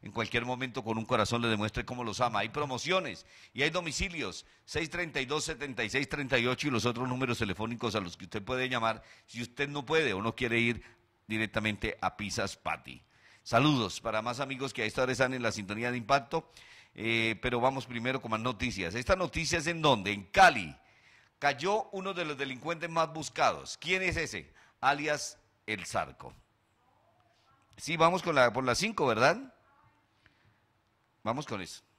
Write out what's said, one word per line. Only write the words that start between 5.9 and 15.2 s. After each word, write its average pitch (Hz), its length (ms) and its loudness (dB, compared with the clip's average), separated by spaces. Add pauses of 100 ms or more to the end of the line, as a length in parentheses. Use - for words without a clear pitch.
treinta 139 300 -2
y 117 80 4
ocho, 127 220 0
y 139 40 2
los 113 140 2
otros 123 240 0
números 127 300 0
telefónicos 110 560 -2
a 107 40 2
los 87 160 -6
que 92 100 -16
usted 101 180 -8
puede 127 260 -2
llamar 113 340 0 (220)
si 117 160 -8
usted 139 260 -4
no 143 180 -4
puede 151 280 4
o 92 80 0
no 110 140 0
quiere 117 240 2
ir 117 240 2 (440)
directamente 107 720 -2
a 92 160 0
Pizzas 98 400 -4
Patty. 67 460 -8 (420)
Saludos 123 560 2
para 110 220 -2
más 120 180 -4
amigos 135 320 -6
que 117 120 -4
a - 20 0
esta 110 160 0
hora 127 100 2
están 127 220 2